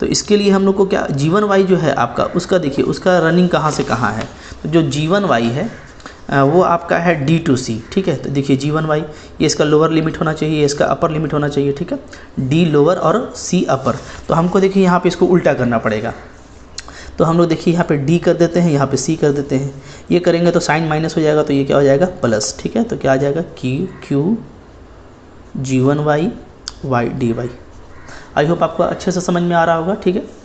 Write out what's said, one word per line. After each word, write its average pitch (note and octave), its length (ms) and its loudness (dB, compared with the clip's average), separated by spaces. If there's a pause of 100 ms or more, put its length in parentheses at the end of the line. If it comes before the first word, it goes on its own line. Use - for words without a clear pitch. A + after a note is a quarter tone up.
तो - 60 -2
इसके - 300 0
लिए G3+ 140 2
हम G3 140 4
लोग F#3+ 120 2
को G3 100 4
क्या, F#3+ 200 -2
जी C#3+ 220 0
वन G#3 160 2
वाई G3 200 4
जो F#3 120 4
है D#3 180 0
आपका, - 300 -2
उसका - 340 -2
देखिए D3 260 0
उसका F3+ 340 0
running E3+ 300 4
कहाँ D#3 220 0
से C#3+ 140 -4
कहाँ A#2 280 -2
है, A2 160 -6 (340)
तो C#3 60 -6
जो D#3+ 140 2
जी C#3+ 240 -2
वन G3 180 0
वाई A#2 220 2
है, D3 240 -2 (580)
अ, C#3 140 2
वो D#3 200 4
आपका E3+ 360 0
है E3+ 280 0
d E3 200 4
to C3+ 100 4
c, A#2 200 -6 (160)
ठीक F#3+ 160 0
है। D3+ 80 0
तो - 140 -8
देखिए C#3 260 0
जी C#3 140 -2
वन D#3 140 -2
वाई, D3+ 160 0
ये - 460 -6
इसका D#3 180 2
lower D3+ 260 4
limit D#3+ 300 0
होना D#3 120 0
चाहिए, D#3 260 -2
ये D3 60 4
इसका C#3+ 200 0
upper D#3 260 -2
limit D3+ 240 -4
होना D3 140 0
चाहिए, C#3+ 240 0
ठीक - 200 -6
है, C#4 60 -6 (420)
d D3+ 260 2
lower D3+ 300 4
और G3+ 400 -2
c - 280 -2
upper। C3 320 -2 (320)
तो D#3+ 60 0
हमको F3+ 260 2
देखिए F#3+ 220 2
यहाँ F3+ 180 4
पे F#3 80 0
इसको F3 180 2
उल्टा E3 280 4
करना A#2+ 240 0
पड़ेगा, A2 360 -2 (1040)
तो E3+ 60 2
हम E3 140 2
लोग F3 100 4
देखिए D#3+ 260 0
यहाँ E3+ 140 0
पे C#3+ 180 0
d E3 180 2
कर F3 100 2
देते E3+ 260 2
हैं, F3 100 2
यहाँ C#3 160 2
पे C3 100 -2
c D#3+ 200 -2
कर D3 160 2
देते C#3 240 -2
हैं, C#3 260 -6 (280)
ये E3+ 100 4
करेंगे E3+ 300 2
तो E3+ 100 2
sin D#3+ 280 0
minus D#3 280 -2
हो D#3+ 60 2
जाएगा, D3+ 200 4
तो D3 100 0
ये C#3 120 2
क्या C#3+ 120 2
हो C#3+ 60 6
जाएगा, C#3 240 4
Plus, A2+ 540 -2
ठीक - 160 -6
है। E3 80 2
तो - 120 -4
क्या C3+ 160 0
आ C3 40 4
जाएगा, C#3+ 280 -2 (100)
q, C3+ 320 -4 (180)
q D3+ 320 0 (1200)
जी C3 240 -2
वन C#3 180 2
वाई D3+ 340 0 (540)
y B2 180 0 (180)
dy। A#2+ 260 -2 (920)
I D3 60 2
hope D#3+ 180 0
आपको D#3+ 200 -2
अच्छे - 280 -2
से F3+ 100 -2
समझ F3 220 -2
में F3 140 0
आ E3 80 4
रहा E3 120 2
होगा, E3 180 -2
ठीक F#3 220 -2
है। A#3 100 -6 (180)